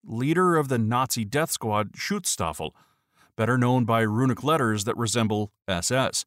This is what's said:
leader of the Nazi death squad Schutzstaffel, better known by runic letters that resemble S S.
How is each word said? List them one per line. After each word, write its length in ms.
leader 540
of 100
the 100
Nazi 460
death 280
squad 420
Schutzstaffel, 760
better 220
known 280
by 160
runic 420
letters 400
that 140
resemble 540
S 240
S. 360